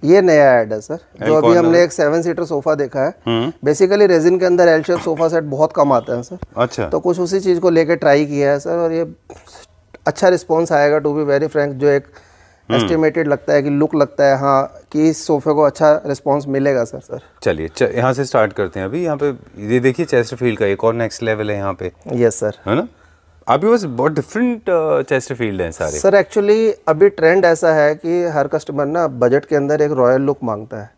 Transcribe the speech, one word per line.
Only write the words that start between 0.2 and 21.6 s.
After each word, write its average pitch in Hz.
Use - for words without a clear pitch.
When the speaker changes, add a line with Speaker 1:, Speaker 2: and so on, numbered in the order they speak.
Speaker 1:
नया 151
ऐड 110
है, 107
सर, 156
Speaker 2:
And 101
Speaker 1:
जो 131
अभी 156
Speaker 2:
corner? 170
Speaker 1:
हमने 170
एक 170
सेवन 160
सीटर 170
सोफा 156
देखा 143
है। 139
Speaker 2:
हम्म। 120
Speaker 1:
Basically, 196
रेजिन 175
के 180
अंदर 180
एल 160
शेप 175
सोफा 165
सेट 160
बहुत 147
कम 143
आते 120
हैं, 123
सर। 180
Speaker 2:
अच्छा। 117
Speaker 1:
तो 76
कुछ 175
उसी 180
चीज़ 180
को 180
लेके 165
ट्राई 147
किया 143
है, 143
सर, 170
और 165
ये 165
अच्छा 170
रिस्पॉन्स 170
आएगा, 147
to 147
be 147
very 143
frank, 147
जो 139
एक 139
Speaker 2:
हम्म। 117
Speaker 1:
एस्टिमेटेड 160
लगता 143
है 147
कि 143
लुक 147
लगता 143
है, 139
हाँ, 139
कि 151
इस 156
सोफे 151
को 147
अच्छा 156
रिस्पॉन्स 143
मिलेगा, 135
सर, 127
सर। -
Speaker 2:
चलिए, 80
च-, -
यहाँ 123
से 135
स्टार्ट 110
करते 95
हैं। 95
अभी 151
यहाँ 156
पे 143
ये 123
देखिए, 127
Chesterfield 120
का 104
एक 98
और 113
नेक्स्ट 117
लेवल 107
है 104
यहाँ 98